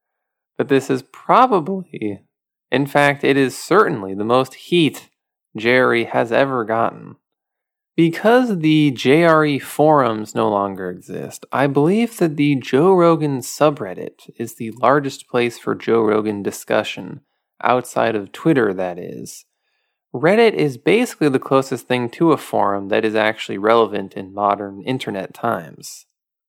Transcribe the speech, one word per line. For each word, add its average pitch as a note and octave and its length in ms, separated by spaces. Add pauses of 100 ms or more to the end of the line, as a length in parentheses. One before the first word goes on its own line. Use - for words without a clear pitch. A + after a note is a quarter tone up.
(580)
but B2+ 80
this C3+ 240
is B2+ 220
probably, F#3 1120 (440)
in C#3 200
fact, C#3+ 340
it C3+ 140
is C3 200
certainly D3+ 560
the G2+ 120
most B2+ 300
heat - 540 (480)
J A#2 220
R B2+ 160
E A#2 80
has A#2 300
ever B2+ 320
gotten. A2 500 (800)
Because G#3 640
the D#3 320
J C3 320
R D#3 240
E C#3 140
forums B2+ 720
no A2 160
longer G2 400
exist, F#2 640
I C3 160
believe F3+ 480
that D#3+ 200
the D3 200
Joe C3+ 360
Rogan D#3+ 460
subreddit A2+ 960
is A#2 220
the A2+ 160
largest C3+ 560
place A#2+ 320
for A2 160
Joe A2+ 260
Rogan G#2+ 400
discussion, - 760 (420)
outside A#2 540
of G2 160
Twitter, A#2+ 420
that F2+ 240
is. - 460 (680)
Reddit G3+ 380
is D3 240
basically F#3 540
the C3 80
closest C3+ 500
thing B2 220
to A2+ 220
a G#2+ 40
forum G2+ 520
that G#2+ 140
is A2 120
actually G#2+ 420
relevant G#2 560
in F#2+ 220
modern G2+ 480
internet A#2 500
times. - 720 (440)